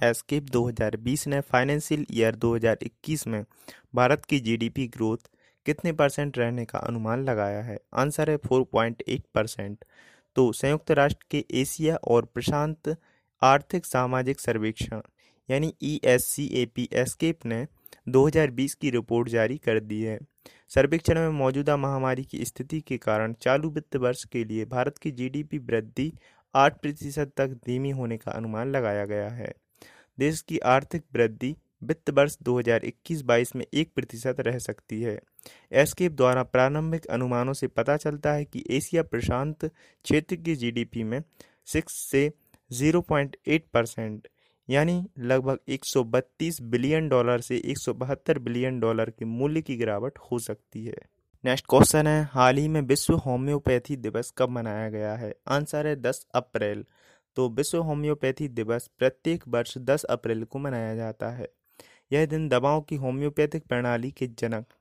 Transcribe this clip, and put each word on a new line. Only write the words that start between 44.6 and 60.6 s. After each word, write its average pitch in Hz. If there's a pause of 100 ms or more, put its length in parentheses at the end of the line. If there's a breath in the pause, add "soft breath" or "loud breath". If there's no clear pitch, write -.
यानी 170 (140)
लगभग 131 (100)
एक 131
सौ 131
बत्तीस 131
बिलियन 135
डॉलर 123
से 123
एक 143
सौ 127
बहत्तर 135
बिलियन 123
डॉलर 113
के 113
मूल्य 139
की 139
गिरावट 110
हो 123
सकती 110
है। 117 (480)
नेक्स्ट 127
क्वेश्चन 151
है, 151
हाल 131
ही 151
में 156
विश्व 139
होम्योपैथी 139
दिवस 113
कब 127
मनाया 110
गया 107
है? 113 (140)
आंसर 151
है 151
दस 127 (100)
अप्रैल। 107 (540 soft breath)
तो 127
विश्व 147
होम्योपैथी 147
दिवस 117 (100)
प्रत्येक 156
वर्ष 117
दस 131
अप्रैल 113
को 135
मनाया 117